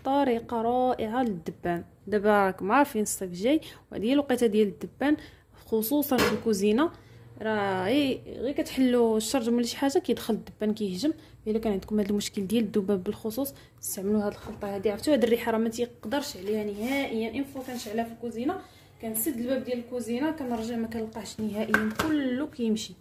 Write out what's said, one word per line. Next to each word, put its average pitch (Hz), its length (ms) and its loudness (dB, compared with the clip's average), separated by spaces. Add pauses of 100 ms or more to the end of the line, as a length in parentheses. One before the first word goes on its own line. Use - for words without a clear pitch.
طريقه 247 580 2
رائعه 247 600 2
للدبان. 175 640 -4 (220)
دابا 202 400 4
راكم 185 260 -2
عارفين 262 300 4
الصيف 190 280 -4
جاي، 226 300 2 (320)
وهذه 180 120 -6
هي 247 80 2
الوقيته 269 340 2
ديال 208 220 4
الدبان، 262 480 -2 (500)
خصوصا 254 500 2
في 208 160 4
الكوزينه. 214 580 2 (520)
راه 202 420 0
غي-، 269 420 0
غير - 260 -6
كتحلوا 247 640 2
الشرج 226 340 0
ولا 240 160 2
شي - 100 -6
حاجه 277 220 2
كيدخل - 360 0
الدبان 214 400 -4
كيهجم. 208 380 -2 (340)
الا 214 120 0
كان 220 140 0
عندكم 208 280 0
هذا 208 100 0
المشكل 202 360 -2
ديال 220 180 2
الذباب 190 400 0
بالخصوص، 220 500 -6 (280)
استعملوا 208 400 -2
هذه 208 60 0
الخلطه 202 480 -8
هذه. 202 140 0
عرفتوا 247 240 2
هذه 226 100 6
الريحه 226 280 2
راه 220 60 2
ما 226 100 2
تيقدرش 240 680 -4
عليها 208 280 -2
نهائيا. 226 680 -2
اين 269 140 -2
فوا 262 180 -10
كنشعلها 233 420 -4
في 226 80 -12
الكوزينه 240 440 -4 (460)
كنسد 226 380 -4
الباب 254 240 0
ديال 247 140 -4
الكوزينه 240 520 -2
كنرجع 240 460 -4
ما 226 100 -2
كنلقاهش 220 540 -8
نهائيا، 214 500 0 (100)
كله 294 460 0
كيمشي. 220 540 -2